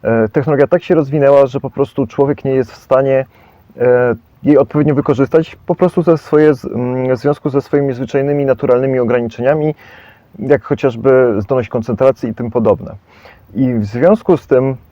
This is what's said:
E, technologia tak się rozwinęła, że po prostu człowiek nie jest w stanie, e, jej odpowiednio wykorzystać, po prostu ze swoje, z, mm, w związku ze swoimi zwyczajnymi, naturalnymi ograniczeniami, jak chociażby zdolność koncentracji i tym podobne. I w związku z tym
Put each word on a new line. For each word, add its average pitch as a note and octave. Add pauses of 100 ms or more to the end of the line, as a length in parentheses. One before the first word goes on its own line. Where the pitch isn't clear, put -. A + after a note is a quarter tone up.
E, A2+
technologia C#3
tak F3
się F3+
rozwinęła, C#3
że C3
po C3+
prostu C3+
człowiek C#3+
nie C3+
jest C3
w -
stanie, C3+ (520)
e, B2 (280)
jej C#3+
odpowiednio D3
wykorzystać, C#3
po F3
prostu F3+
ze E3
swoje, D3+
z, -
mm, B2+
w A#2
związku D3
ze C3+
swoimi C#3
zwyczajnymi, C#3
naturalnymi C3
ograniczeniami, B2 (640)
jak C3+
chociażby B2+
zdolność A2+
koncentracji B2
i A2
tym A#2+
podobne. G#2+ (600)
I B2+
w G#2+
związku D#3+
z -
tym C3 (160)